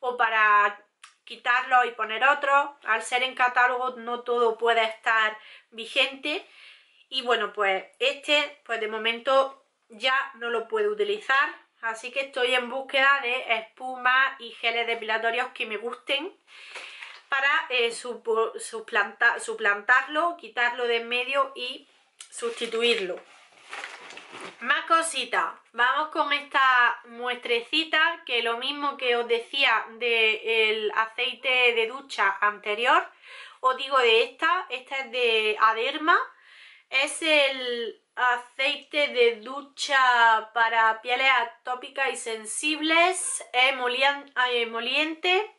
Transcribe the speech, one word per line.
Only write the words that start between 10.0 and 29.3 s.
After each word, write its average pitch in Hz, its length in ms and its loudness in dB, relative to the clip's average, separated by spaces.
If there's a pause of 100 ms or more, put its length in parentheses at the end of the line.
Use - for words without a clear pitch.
no 233 160 -6
lo 226 160 -4
puedo 208 240 -2
utilizar. 214 640 -2 (260)
Así 226 300 -8
que 269 100 -6
estoy 254 320 -2
en 247 160 0
búsqueda 269 540 2
de 247 220 -4 (120)
espumas 254 800 -2
y 233 120 -14
geles 233 340 -2
depilatorios 226 680 -2
que 247 100 -6
me 214 120 -8
gusten 277 600 -6 (920)
para, 277 400 0
eh, 240 220 0
supo-, 220 680 -4
suplanta-, 226 800 -2
suplantarlo, 254 1000 0
quitarlo 240 480 -4
de 233 120 0
en 233 120 -6
medio 269 460 -2
y 254 320 -12 (480)
sustituirlo. 226 800 -2 (1400)
Más 285 260 0
cositas. 262 680 0 (180)
Vamos 277 380 0
con 294 240 0
esta 262 720 2
muestrecita, 247 1200 -2
que 240 160 -2
lo 233 160 -2
mismo 277 400 -6
que 247 180 0
os 240 120 -2
decía 233 580 0 (140)